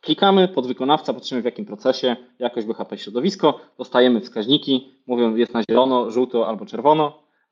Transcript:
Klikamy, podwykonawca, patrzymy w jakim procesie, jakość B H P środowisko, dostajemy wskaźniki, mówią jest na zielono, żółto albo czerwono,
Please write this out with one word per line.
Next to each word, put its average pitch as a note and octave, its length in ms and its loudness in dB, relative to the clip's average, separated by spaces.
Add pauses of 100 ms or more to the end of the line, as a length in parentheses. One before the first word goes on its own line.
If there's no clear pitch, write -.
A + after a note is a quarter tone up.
Klikamy, G3 460 2
podwykonawca, C3+ 640 -2
patrzymy B2 280 -6
w A2+ 40 -4
jakim A2+ 200 -6
procesie, B2 500 -2 (240)
jakość A#2+ 280 -6
B A2+ 60 -4
H A2 120 -10
P G2+ 120 -14
środowisko, C#3+ 640 -2 (180)
dostajemy B2 440 2
wskaźniki, C3 720 -2 (140)
mówią A#2+ 280 0
jest A#2 180 0
na A#2 160 -2
zielono, A#2+ 420 2
żółto A#2+ 360 0
albo G#2+ 180 -8
czerwono, D3 540 0 (320)